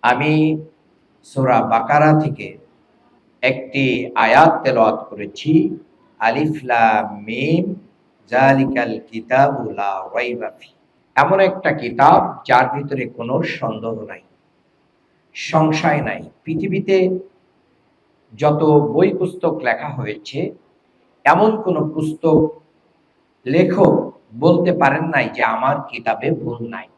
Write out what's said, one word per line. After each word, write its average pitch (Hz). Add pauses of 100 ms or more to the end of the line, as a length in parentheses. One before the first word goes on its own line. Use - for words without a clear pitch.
আমি 156 (580)
সূরা 127
বাকারা 147
থেকে 117 (840)
একটি 131
আয়াত 127
তেলাওয়াত 113
করেছি, 104 (420)
আলিফ 135
লাম 110
মিম, 156 (520)
যালিকাল 131
কিতাবু 131
লা 95
রাইবা 113
ফি। - (460)
এমন 147
একটা 185
কিতাব, 143
যার 127
ভিতরে 139
কোনো 120
সন্দেহ 110
নাই, 87 (1120)
সংশয় 156
নাই। 98 (140)
পৃথিবীতে 185 (1160)
যত 151
বই 151
পুস্তক 175
লেখা 123
হয়েছে, 127 (720)
এমন 202
কোনো 156
পুস্তক 156 (840)
লেখক 180 (240)
বলতে 175
পারেন 151
নাই 135
যে 123
আমার 123
কিতাবে 120
ভুল 117
নাই। 95 (100)